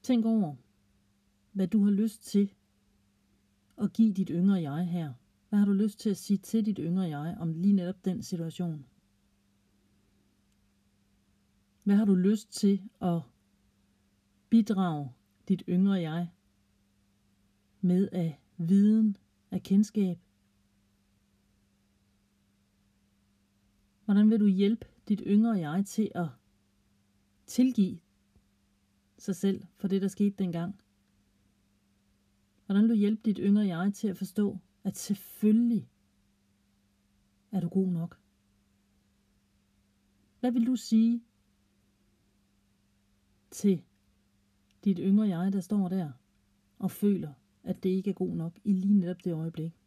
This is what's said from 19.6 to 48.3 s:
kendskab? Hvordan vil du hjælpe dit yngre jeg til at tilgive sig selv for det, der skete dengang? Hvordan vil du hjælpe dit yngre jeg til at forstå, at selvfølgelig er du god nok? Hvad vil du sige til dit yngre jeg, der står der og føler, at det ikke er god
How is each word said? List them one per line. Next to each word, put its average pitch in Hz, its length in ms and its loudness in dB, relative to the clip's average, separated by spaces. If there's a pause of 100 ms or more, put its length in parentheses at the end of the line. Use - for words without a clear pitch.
kendskab? 196 560 0 (3750)
Hvordan 208 240 6
vil 220 100 4
du 208 80 4
hjælpe 202 380 2 (220)
dit 208 180 0
yngre 220 260 4
jeg 180 340 -2
til - 300 -2
at 170 120 -2 (1160)
tilgive 233 540 0 (1200)
sig - 180 -6
selv 196 280 -2 (120)
for - 120 -8
det, 190 140 0
der 196 60 -2
skete 202 300 -2
dengang? 175 420 -6 (1900)
Hvordan 202 180 2
vil 226 60 4
du 233 60 2
hjælpe 208 300 0
dit 208 160 0
yngre 202 260 2
jeg 185 260 -2
til - 140 -6
at 180 100 -4
forstå, 196 420 -4 (240)
at 190 140 -6
selvfølgelig 214 920 0 (1600)
er 190 80 -2
du 170 100 -4
god 190 180 0
nok? 170 320 -6 (2250)
Hvad 247 120 0
vil 233 160 2
du 254 80 2
sige 226 480 2 (2250)
til 190 320 0 (1000)
dit 190 180 0
yngre 208 260 2
jeg, 190 260 -2
der 196 60 -2
står 196 300 -2
der 180 220 -4 (680)
og - 140 -4
føler, 175 420 -2 (300)
at - 200 -8
det 190 60 0
ikke 190 200 -2
er 190 40 -2
god 180 220 -4